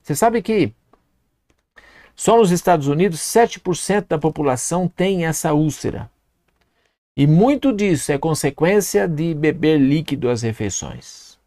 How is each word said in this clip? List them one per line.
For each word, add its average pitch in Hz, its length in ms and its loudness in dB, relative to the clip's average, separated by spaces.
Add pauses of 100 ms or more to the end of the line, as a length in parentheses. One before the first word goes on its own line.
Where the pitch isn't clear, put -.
Você - 140 -6
sabe 226 260 0
que 185 320 0 (1400)
só 220 220 2
nos 208 160 4
Estados 175 340 2
Unidos, 160 320 0
sete - 400 0
por 180 180 -4
cento 196 300 -2
da 165 100 -2
população 156 720 -2
tem 180 400 -2
essa 160 260 -2
úlcera. 143 560 -2 (1080)
E 139 100 4
muito 240 460 4
disso 190 400 -2
é 139 60 0
consequência 170 920 0
de 165 260 -4
beber 151 460 0
líquido 139 500 0
às 117 120 -2
refeições. 101 960 -8 (100)